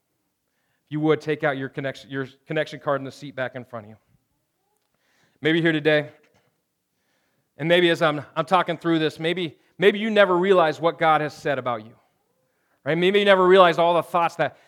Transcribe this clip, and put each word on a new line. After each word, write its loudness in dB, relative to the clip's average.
If -20
you -6
would, 0
take -6
out -2
your -10
connection, -12
your -8
connection -8
card -4
in -12
the -14
seat -18
back -10
in -16
front -16
of -20
you. -20
Maybe 0
here 2
today, 0
and -8
maybe 4
as -2
I'm, 0
I'm -4
talking 0
through 0
this, -4
maybe, -6
maybe 2
you -4
never 4
realize 2
what -2
God 2
has -8
said -6
about -8
you. -20
Right? -2
Maybe 2
you 0
never 4
realized 6
all 2
the 0
thoughts -2
that, -6